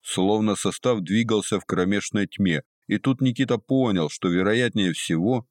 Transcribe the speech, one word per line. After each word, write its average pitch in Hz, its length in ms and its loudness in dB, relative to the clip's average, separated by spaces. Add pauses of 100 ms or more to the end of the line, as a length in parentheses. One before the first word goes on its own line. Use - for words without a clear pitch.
Словно 104 540 0
состав 107 460 -2
двигался 107 580 0
в - 60 -12
кромешной 95 600 0
тьме. 85 360 0 (240)
И 104 100 -2
тут 131 240 0
Никита 127 380 0
понял, 104 500 0
что, - 200 -2
вероятнее 98 640 2
всего 98 580 -2